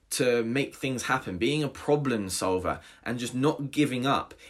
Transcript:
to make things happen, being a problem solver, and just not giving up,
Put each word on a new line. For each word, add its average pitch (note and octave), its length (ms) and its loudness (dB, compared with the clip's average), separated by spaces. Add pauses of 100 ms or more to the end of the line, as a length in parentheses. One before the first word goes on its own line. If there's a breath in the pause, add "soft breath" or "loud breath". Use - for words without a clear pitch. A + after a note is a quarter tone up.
to A#2+ 340 2
make B2+ 320 -2
things C3 280 -4
happen, B2+ 340 -2
being C#3+ 260 2
a C#3 60 -2
problem B2+ 600 0
solver, F#2 500 0 (240 loud breath)
and A#2+ 160 -4
just A#2+ 160 -6
not C#3+ 360 2
giving C3 340 2
up, B2+ 280 0 (160 loud breath)